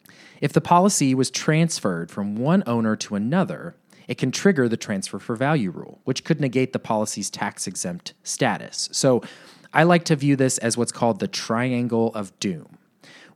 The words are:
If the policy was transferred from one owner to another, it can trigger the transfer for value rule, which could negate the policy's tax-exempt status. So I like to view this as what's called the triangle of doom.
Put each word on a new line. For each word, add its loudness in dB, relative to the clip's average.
If -2
the 4
policy 4
was 2
transferred 0
from -6
one 2
owner 0
to -6
another, -2
it -6
can -2
trigger 4
the 0
transfer -6
for -6
value 0
rule, -14
which -4
could 0
negate 0
the -4
policy's -2
tax-exempt -8
status. -4
So 2
I 6
like 4
to 4
view 2
this 2
as -2
what's -2
called 0
the -2
triangle -2
of -10
doom. -6